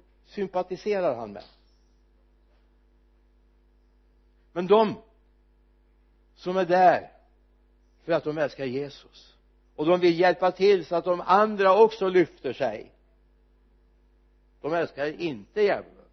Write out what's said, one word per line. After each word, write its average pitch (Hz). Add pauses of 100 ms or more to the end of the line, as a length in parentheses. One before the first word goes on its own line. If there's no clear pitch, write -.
(260)
sympatiserar 180
han 110
med. 101 (3000)
Men 180
de 208 (1400)
som 180
är 190
där 175 (920)
för 165
att 156
de 151
älskar 143
Jesus - (400)
och 151
de 180
vill 170
hjälpa 185
till 190
så 175
att 170
de 175
andra 196
också 214
lyfter 175
sig, 117 (1700)
de 147
älskar 151
inte 156
djävulen. 156